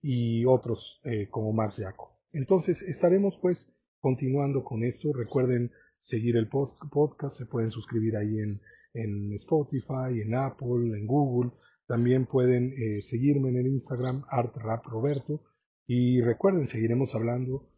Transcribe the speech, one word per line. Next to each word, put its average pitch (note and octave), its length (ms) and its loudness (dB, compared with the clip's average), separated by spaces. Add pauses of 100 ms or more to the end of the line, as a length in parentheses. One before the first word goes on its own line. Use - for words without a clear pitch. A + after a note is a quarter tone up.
y A#2+ 440 0
otros, B2 580 2
eh, A2 260 -2
como G#2+ 240 -2
Max A2 240 0
Jacob. F#2+ 320 -10 (220)
Entonces, E3+ 520 0
estaremos, F#3 580 2
pues, - 320 -2 (260)
continuando C3+ 640 0
con A2+ 200 -4
esto. B2 280 -2
Recuerden B2 600 0 (260)
seguir A#2 400 0
el A2 100 2
post-, C#3 320 -4 (120)
podcast, D3 460 -2
se B2+ 80 -12
pueden A2+ 260 -2
suscribir A2 440 -2
ahí G#2+ 240 -2
en, G#2 220 -4 (320)
en G2+ 400 -6
Spotify, C3 920 -2
en G#2+ 100 -2
Apple, B2 640 -2
en G#2 80 -6
Google. B2 460 2 (360)
También A#2+ 380 2
pueden, B2+ 520 2
eh, G#2+ 240 -4
seguirme C3+ 480 0
en B2 80 0
el B2+ 100 0
Instagram, C3 600 -4
Art B2 260 -2
Rap A2 300 -4
Roberto. C#3 560 -4 (440)
Y B2 360 4
recuerden, D3 460 2
seguiremos A#2 460 0
hablando B2 640 -4